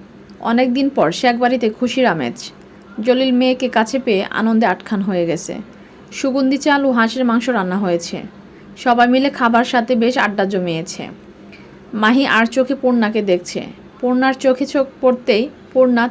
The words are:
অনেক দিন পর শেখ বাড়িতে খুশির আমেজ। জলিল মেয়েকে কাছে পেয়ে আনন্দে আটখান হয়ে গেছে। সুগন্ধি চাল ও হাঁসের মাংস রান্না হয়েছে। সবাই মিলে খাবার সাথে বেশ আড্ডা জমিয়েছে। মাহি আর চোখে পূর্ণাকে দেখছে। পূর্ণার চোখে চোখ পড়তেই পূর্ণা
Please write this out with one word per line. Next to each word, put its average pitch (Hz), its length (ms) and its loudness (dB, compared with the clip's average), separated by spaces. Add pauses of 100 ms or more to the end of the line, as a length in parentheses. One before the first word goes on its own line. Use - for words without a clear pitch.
(400)
অনেক 247 340 0
দিন 277 140 0
পর 175 240 0
শেখ 240 240 0
বাড়িতে 247 340 0
খুশির 247 360 -2
আমেজ। 151 460 -4 (480)
জলিল 254 340 2
মেয়েকে 254 340 0
কাছে 226 300 0
পেয়ে 220 260 0
আনন্দে 226 420 0
আটখান 190 340 -2
হয়ে 185 260 -2
গেছে। 160 280 -4 (580)
সুগন্ধি 269 460 0
চাল 277 260 2
ও 269 60 2
হাঁসের 233 340 0
মাংস 233 240 0
রান্না 190 300 -2
হয়েছে। 175 440 -4 (540)
সবাই 240 320 2
মিলে 262 220 2
খাবার 240 340 2
সাথে 247 300 0
বেশ 240 240 0
আড্ডা 214 260 0
জমিয়েছে। 175 640 -4 (840)
মাহি 220 320 2
আর 226 200 2
চোখে 262 280 0
পূর্ণাকে 233 480 0
দেখছে। 180 400 -2 (380)
পূর্ণার 254 340 2
চোখে 262 320 0
চোখ 277 200 -2 (140)
পড়তেই 247 480 2 (240)
পূর্ণা 247 380 4